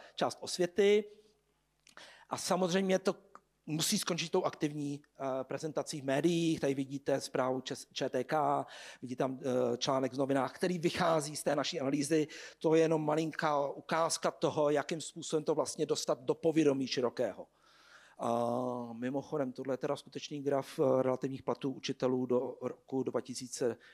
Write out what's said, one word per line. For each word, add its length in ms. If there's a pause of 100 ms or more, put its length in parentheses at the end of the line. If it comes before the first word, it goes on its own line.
(160)
část 260
osvěty. 640 (1300)
A 80
samozřejmě 640
to 160 (500)
musí 340
skončit 300
tou 140
aktivní, 580
eh, 420
prezentací 580
v 20
médiích. 560
Tady 140
vidíte 480
zprávu 400
čes-, 320
Č 160
T 140
K, 420 (360)
vidíte 220
tam, 180
eh, 360
článek 360
v 40
novinách, 380
který 240
vychází 560
z 80
té 120
naší 240
analýzy. 480 (320)
To 160
je 60
jenom 240
malinká 640
ukázka 640
toho, 380
jakým 320
způsobem 420
to 120
vlastně 300
dostat 360
do 140
povědomí 520
širokého. 600 (760)
A 720
mimochodem, 600
tohle 200
je 40
teda 180
skutečný 460
graf, 380
eh, 240
relativních 400
platů 280
učitelů 540
do 360
roku 420
dva 180
tisíce 560 (160)